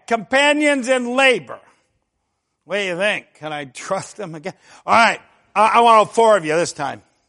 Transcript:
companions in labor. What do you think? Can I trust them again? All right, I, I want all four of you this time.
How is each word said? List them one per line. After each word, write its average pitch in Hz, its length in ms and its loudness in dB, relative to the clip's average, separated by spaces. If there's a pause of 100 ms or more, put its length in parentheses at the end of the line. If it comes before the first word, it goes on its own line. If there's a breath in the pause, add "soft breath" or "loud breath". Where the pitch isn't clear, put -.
companions 285 800 0
in 247 300 -2
labor. 185 420 0 (1040)
What 175 120 -8
do 208 60 -2
you 180 160 -4
think? 196 360 -4
Can 151 200 -12
I 147 100 -10
trust - 540 -10
them 175 160 -12
again? 160 180 -12 (320 soft breath)
All 180 80 -2
right, 208 260 4 (360)
I, 208 120 2
I 214 140 2
want 233 160 6
all 214 80 6
four 220 320 2
of 170 80 -2
you 151 120 -2
this 170 180 -2
time. 131 260 -10 (280)